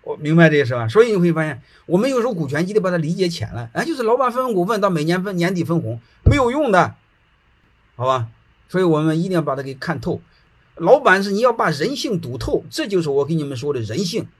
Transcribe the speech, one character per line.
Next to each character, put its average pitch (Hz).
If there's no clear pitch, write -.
我 -
明 147
白 165
这 151
个 139
是 120
吧？ 117
所 208
以 240
你 202
会 175
发 160
现， 143
我 170
们 247
有 262
时 226
候 254
股 165
权 151
激 196
励 208
把 185
它 180
理 160
解 185
浅 170
了， 120
哎， 202
就 330
是 262
老 226
板 247
分 254
红 247
股 175
份 214
到 202
每 156
年 180
分， 196
年 175
底 170
分 165
红， 113
没 -
有 254
用 277
的， 160
好 120
吧？ 113
所 180
以 185
我 156
们 160
一 180
定 190
要 170
把 143
它 135
给 131
看 -
透。 127
老 202
板 196
是 202
你 202
要 247
把 226
人 160
性 240
读 127
透， -
这 311
就 190
是 151
我 139
跟 165
你 151
们 139
说 139
的 123
人 110
性 190